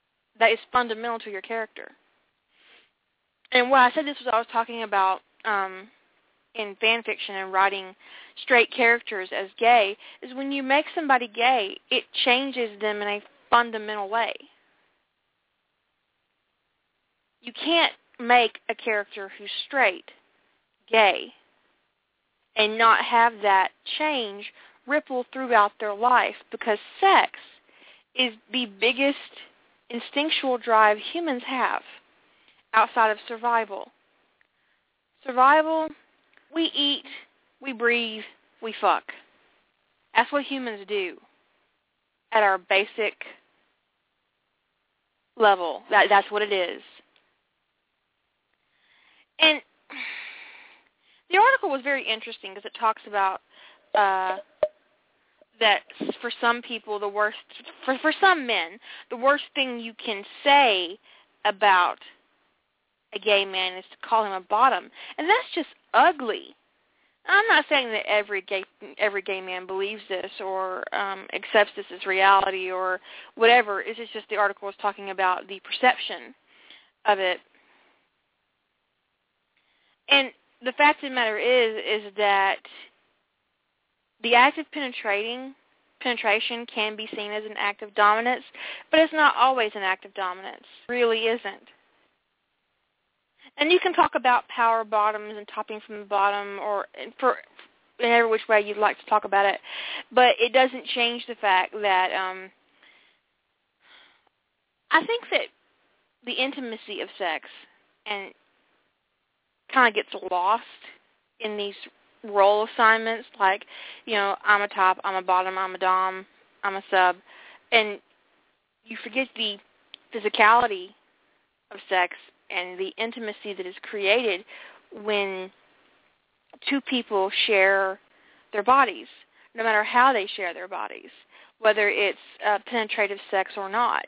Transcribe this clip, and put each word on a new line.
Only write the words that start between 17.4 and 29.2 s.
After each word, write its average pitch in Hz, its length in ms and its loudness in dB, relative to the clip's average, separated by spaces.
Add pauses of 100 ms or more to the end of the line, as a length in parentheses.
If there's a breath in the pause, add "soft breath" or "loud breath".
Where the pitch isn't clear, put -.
You 240 120 -16
can't 330 400 0 (260)
make 240 400 2 (100)
a 220 60 -6
character 208 600 -6
who's 202 120 -14 (180)
straight 226 380 0 (840)
gay 220 420 2 (1200)
and 214 220 0
not 226 280 6
have 233 280 4 (100)
that 190 260 4 (280)
change 226 480 -6 (420 soft breath)
ripple 269 440 -2
throughout 233 480 2
their 208 140 -6
life, 226 420 2 (140)
because - 300 -4 (200)
sex 381 340 6 (840 soft breath)
is 247 180 0 (180)
the 247 140 -2 (140)
biggest 262 380 0 (720)